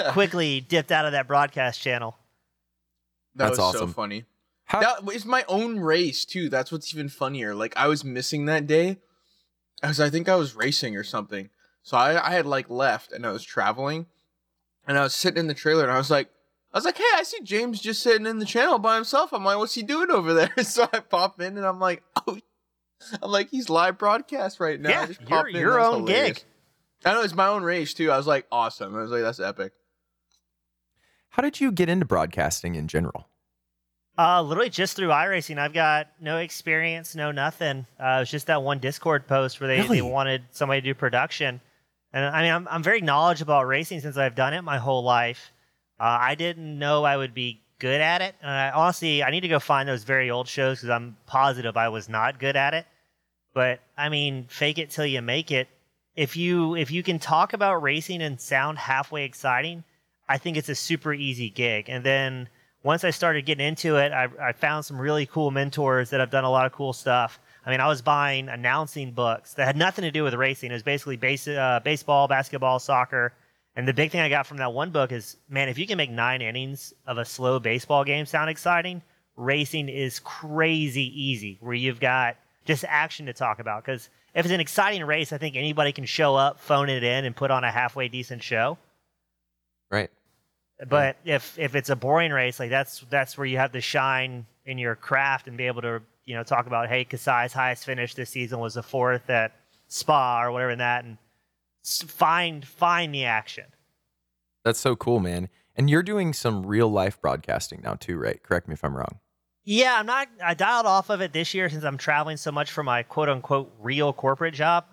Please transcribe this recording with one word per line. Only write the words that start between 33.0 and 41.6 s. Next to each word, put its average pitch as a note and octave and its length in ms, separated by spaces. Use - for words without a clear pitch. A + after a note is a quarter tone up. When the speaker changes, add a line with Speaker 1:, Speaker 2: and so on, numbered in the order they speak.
Speaker 1:
Uh, F3 240
literally F3 280
just - 260
through F#3+ 120
iRacing. D#3 500
I've D3 160
got D3+ 340
no D#3+ 180
experience, E3 760
no D3+ 180
nothing. C#3 540
Uh, C3+ 40
it C3 40
was B2 100
just D3 160
that D3+ 160
one C#3 160
Discord C#3+ 480
post C3+ 340
where C#3 80
they, C3 140
Speaker 3:
Really? A3 160
Speaker 1:
they - 40
wanted C3 480
somebody C#3 300
to B2+ 60
do C3+ 80
production. B2+ 640